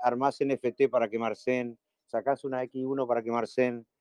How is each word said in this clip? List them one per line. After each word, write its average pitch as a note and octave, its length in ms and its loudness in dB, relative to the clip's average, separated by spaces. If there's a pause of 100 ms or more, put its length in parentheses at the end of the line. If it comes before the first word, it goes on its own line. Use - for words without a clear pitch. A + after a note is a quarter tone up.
armás B2 380 2
N C#3 120 0
F A#2+ 200 -2
T C#3 160 4
para A#2 200 2
quemar A2 260 -2
Zen, B2 440 -2 (260)
sacás B2 380 -2
una C3 200 -4
X C3 220 -6
uno C3+ 220 -2
para A#2 160 2
quemar A#2 240 0
Zen, A#2+ 400 0 (140)